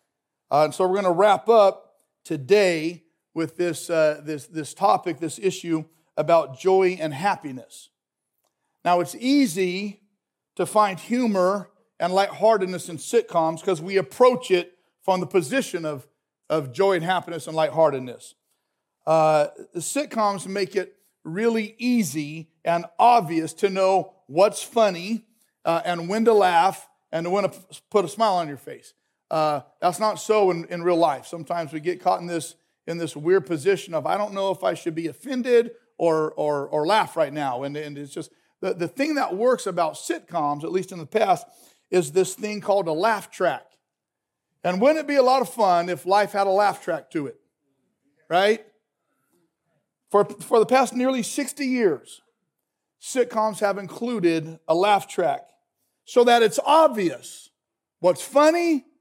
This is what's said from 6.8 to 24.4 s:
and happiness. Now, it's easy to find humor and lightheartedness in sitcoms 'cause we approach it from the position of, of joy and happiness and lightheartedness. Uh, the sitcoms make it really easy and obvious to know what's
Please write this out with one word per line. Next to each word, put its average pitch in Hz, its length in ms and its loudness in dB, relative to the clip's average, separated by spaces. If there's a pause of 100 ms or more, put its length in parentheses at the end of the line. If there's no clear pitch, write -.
and 156 120 -6
happiness. 143 760 -8 (960)
Now, 175 160 4
it's - 160 -6
easy 202 840 -2 (520)
to 190 100 -2
find 202 360 0
humor 202 720 0 (280)
and 175 140 -2
lightheartedness 190 760 0
in 170 100 -12
sitcoms 165 640 -2
'cause 185 160 0
we 190 160 -4
approach 247 560 2
it 175 260 -2 (220)
from 185 180 0
the 180 80 -4
position 175 580 -2
of, 147 220 -8 (420)
of 151 240 -2
joy 196 200 2
and 170 120 0
happiness 170 440 -4
and 160 80 -6
lightheartedness. 139 800 -2 (720)
Uh, 156 420 2 (240)
the 175 80 -10
sitcoms 208 640 -4
make 190 300 -4
it - 220 -8 (260)
really 214 540 -2
easy 160 720 -2 (140)
and 170 200 0 (120)
obvious 170 580 2
to 196 160 0
know 190 420 0 (160)
what's 180 340 2